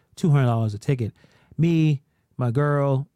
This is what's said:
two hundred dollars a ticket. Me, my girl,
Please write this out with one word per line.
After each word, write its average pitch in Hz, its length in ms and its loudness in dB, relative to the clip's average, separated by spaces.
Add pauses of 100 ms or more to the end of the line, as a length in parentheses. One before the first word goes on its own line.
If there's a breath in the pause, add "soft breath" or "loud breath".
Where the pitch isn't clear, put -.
(160 soft breath)
two - 140 0
hundred 143 160 4
dollars 113 280 0
a 104 60 -12
ticket. 120 320 -4 (460 soft breath)
Me, 156 460 2 (340)
my 123 140 -2
girl, 143 640 0